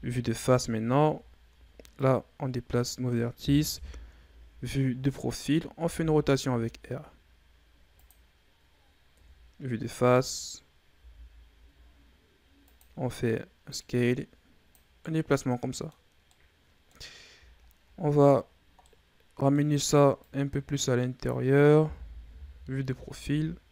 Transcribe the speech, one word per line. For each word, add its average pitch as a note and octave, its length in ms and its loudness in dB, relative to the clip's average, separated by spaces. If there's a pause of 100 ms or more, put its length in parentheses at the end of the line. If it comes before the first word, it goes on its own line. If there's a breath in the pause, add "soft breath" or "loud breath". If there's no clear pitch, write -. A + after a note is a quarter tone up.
Vue B2+ 200 -4
de A#2 100 -2
face B2 380 0
maintenant, B2 520 0 (760)
là C3 240 2 (160)
on C#3 80 -6
déplace B2 520 -4
nos B2 100 -2
vertices. B2 720 0 (800 soft breath)
Vue C3 340 -2
de C3 140 -2
profil, C3+ 680 -2
on E3 140 -4
fait E3 140 -6
une D#3+ 60 0
rotation C#3+ 440 2
avec A#2 260 -4 (100)
R. C3 120 -8 (2500)
Vue B2+ 180 -6
de A2+ 120 -6
face, - 760 0 (2250)
on C3 140 -4
fait A#2 360 -2 (220)
un C#3 60 -16
scale, B2 520 -2 (800)
un E3+ 60 -6
déplacement C#3+ 460 0
comme B2+ 160 -6
ça. - 180 -10 (2000 loud breath)
On D3+ 120 0
va C#3+ 380 6 (880)
ramener C#3+ 440 2
ça C#3+ 380 4 (160)
un C#3 140 -2
peu C#3 140 -4
plus C#3 260 -4
à B2+ 80 2
l'intérieur. C3 960 4 (800 soft breath)
Vue C3+ 160 -6
de C3 80 -4
profil. D#3 640 -6 (160)